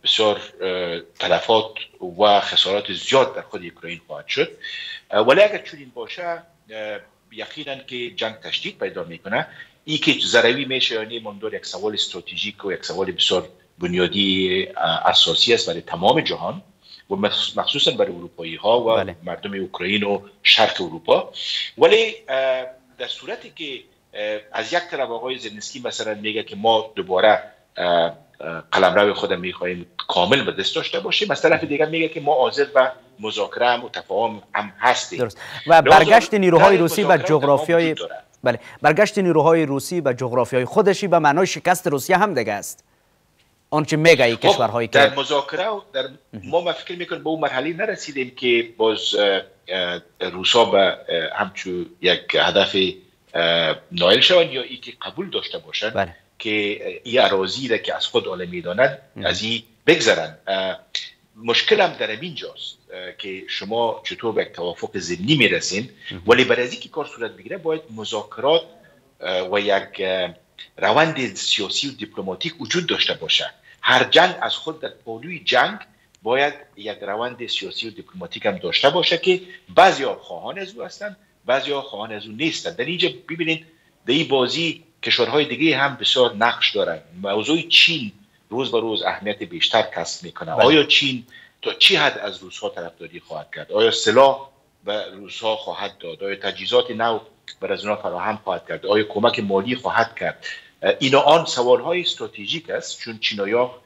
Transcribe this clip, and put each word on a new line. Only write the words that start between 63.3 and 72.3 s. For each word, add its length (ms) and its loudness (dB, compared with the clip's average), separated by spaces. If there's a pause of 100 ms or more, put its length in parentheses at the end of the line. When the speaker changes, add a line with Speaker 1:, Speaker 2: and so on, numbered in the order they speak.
Speaker 1:
شما 560 -4
چطور 280 -6
به 100 0
یک 100 -8
توافق 460 -8
ضمنی 380 0
می‌رسین، 540 0 (200)
Speaker 2:
مهم. 160 -12
Speaker 1:
ولی 180 6
برای 180 2
از 100 -4
اینکه 160 -14
کار 180 -8 (100)
صورت 140 -8
بگیره 280 -12
باید 240 -4 (140)
مذاکرات، 640 -2 (580)
اه، 320 -4
و 60 2
یک، 240 2 (160)
اه، 360 -2 (420)
روند 580 0
سیاسی 540 -4
و 40 -8
دیپلماتیک 680 -10